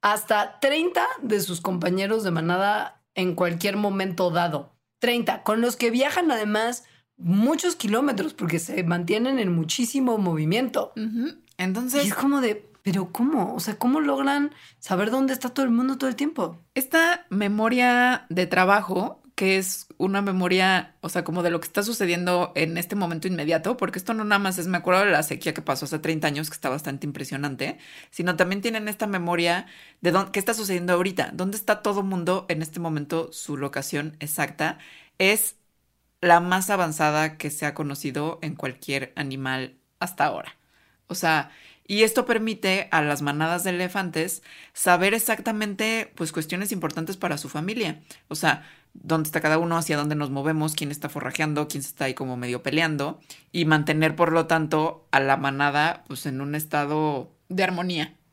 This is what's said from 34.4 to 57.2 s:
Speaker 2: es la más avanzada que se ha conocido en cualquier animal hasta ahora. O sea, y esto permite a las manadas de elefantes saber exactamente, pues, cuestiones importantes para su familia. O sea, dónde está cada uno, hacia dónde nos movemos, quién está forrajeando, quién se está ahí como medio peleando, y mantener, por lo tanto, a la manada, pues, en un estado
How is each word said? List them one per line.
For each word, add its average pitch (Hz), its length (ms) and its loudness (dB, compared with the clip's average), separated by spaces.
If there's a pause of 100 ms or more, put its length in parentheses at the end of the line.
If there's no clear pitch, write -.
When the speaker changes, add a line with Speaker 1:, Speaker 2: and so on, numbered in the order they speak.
Speaker 2:
es 208 360 2 (640)
la 175 220 8
más 185 280 0
avanzada 156 680 2
que 151 120 -6
se 151 160 -6
ha 147 80 -2
conocido 147 680 -6
en 147 140 -8
cualquier 135 600 -6
animal 131 640 -6 (220)
hasta - 260 -2
ahora. 110 320 -6 (500)
O 180 80 -8
sea, 160 340 2 (380)
y 208 160 4
esto 220 220 2
permite 220 640 0
a 160 100 4
las 147 220 0
manadas 160 400 0
de 185 80 0
elefantes 180 720 -4 (300)
saber 190 420 4
exactamente, 220 1000 -2
pues, 156 160 -4
cuestiones 180 400 -4
importantes 165 460 -4
para 147 220 -4
su 131 100 -12
familia. 175 540 -4 (240)
O - 80 -10
sea, 147 280 0 (300)
dónde 160 320 -2
está 156 160 -2
cada 156 160 4
uno, 170 180 0
hacia 156 220 0
dónde 147 160 0
nos 147 160 -2
movemos, 156 460 0
quién 147 160 -4
está 147 180 -8
forrajeando, 151 580 -2
quién 147 140 -6
se 135 80 -10
está - 160 -6
ahí 131 80 -2
como 127 240 -6
medio 123 240 -4
peleando, 151 580 -2 (320)
y 170 140 0
mantener, 156 500 4
por 160 160 4
lo 160 140 4
tanto, 156 640 0
a 139 100 4
la 135 160 4
manada, 143 720 0
pues, 135 200 -10
en 135 140 -4
un 143 120 -6
estado 151 800 -2 (160)